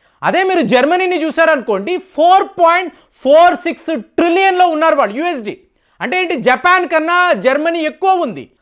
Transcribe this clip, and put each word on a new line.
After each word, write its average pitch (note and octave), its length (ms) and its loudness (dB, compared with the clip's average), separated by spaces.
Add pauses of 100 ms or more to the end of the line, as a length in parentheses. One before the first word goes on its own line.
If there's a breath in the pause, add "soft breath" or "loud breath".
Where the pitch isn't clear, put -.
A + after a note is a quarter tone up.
(220)
అదే G3 200 0
మీరు F#4 180 0
జర్మనీని D#4 640 0
చూసారనుకోండి, D#4 720 -2
ఫోర్ F4+ 480 2 (160)
పాయింట్ E4+ 320 2 (320 soft breath)
ఫోర్ D#4+ 320 4
సిక్స్ D#4+ 440 -6
ట్రిలియన్లో F4+ 680 0
ఉన్నారు D#4+ 280 0
వాళ్ళు, A3+ 220 -2
యూఎస్డీ. C4 420 -6 (420)
అంటే F4+ 220 -4
ఏంటి, F4 140 -4
జపాన్ F4 520 0
కన్నా E4+ 440 0
జర్మనీ D4 480 -2
ఎక్కువ D#4 320 -2
ఉంది. A#3 380 -4 (100)